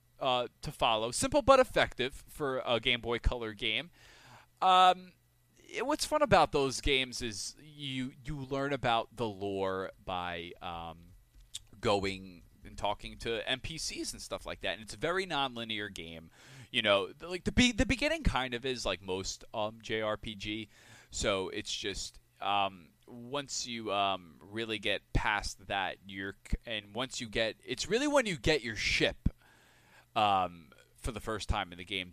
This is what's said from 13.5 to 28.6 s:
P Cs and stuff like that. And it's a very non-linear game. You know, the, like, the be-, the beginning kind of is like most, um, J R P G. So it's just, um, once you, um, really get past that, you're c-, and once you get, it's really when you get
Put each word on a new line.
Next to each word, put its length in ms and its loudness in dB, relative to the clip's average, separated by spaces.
P 180 -8
Cs 340 -8
and 80 -14
stuff 240 -8
like 180 -8
that. 120 -2
And 80 -10
it's 120 -14
a 40 -16
very 260 -2
non-linear 640 -4
game. 420 -12
You 100 2
know, 340 4
the, 120 -12
like, 160 -6
the 80 0
be-, 180 6
the 160 2
beginning 380 0
kind 300 2
of 120 -6
is 180 -2
like 160 0
most, 440 -4
um, 260 -2
J 200 -4
R 160 0
P 180 -10
G. 340 -6
So 380 0
it's 220 -6
just, 460 -6
um, 480 -2
once 600 -8
you, 240 -4
um, 480 0
really 400 -4
get 200 0
past 560 -2
that, 300 -2
you're 260 -6
c-, 60 0
and 260 -6
once 280 -6
you 80 -8
get, 260 0
it's 240 -6
really 200 2
when 180 4
you 100 -2
get 280 2